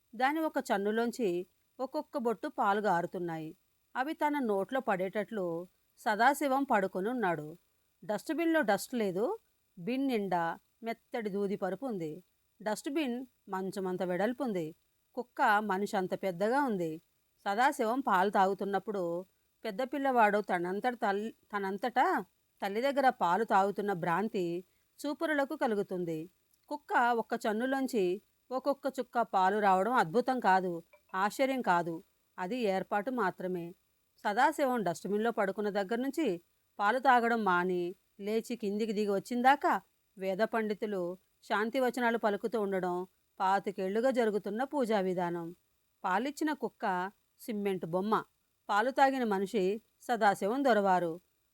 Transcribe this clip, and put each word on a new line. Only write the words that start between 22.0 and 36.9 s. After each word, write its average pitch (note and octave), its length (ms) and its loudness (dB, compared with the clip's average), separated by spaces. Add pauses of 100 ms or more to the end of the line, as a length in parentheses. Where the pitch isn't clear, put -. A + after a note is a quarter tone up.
తల్లి G3+ 180 -2
దగ్గర C4+ 280 2
పాలు G3+ 360 2
తాగుతున్న G3+ 480 2
భ్రాంతి F3 720 -2 (360)
చూపురులకు D4 560 -2
కలుగుతుంది. F#3 720 -2 (380)
కుక్క - 240 -8 (200)
ఒక్క A#3 220 0
చన్నులోంచి A3+ 880 0 (280)
ఒక్కొక్క C4 500 -2
చుక్క A#3+ 220 -4
పాలు G3 360 2
రావడం G3 340 4
అద్భుతం A#3+ 480 2
కాదు, F#3 420 2 (320)
ఆశ్చర్యం B3 480 0
కాదు. F3 420 0 (340)
అది F#3 180 -4
ఏర్పాటు G#3 540 -2
మాత్రమే. F3+ 640 -2 (440)
సదాశివం B3 640 2
డస్ట్‌బిన్‌లో G3 480 0
పడుకున్న G#3 400 -2
దగ్గర G3+ 260 -2
నుంచి B3+ 460 -2 (360)
పాలు G#3+ 200 2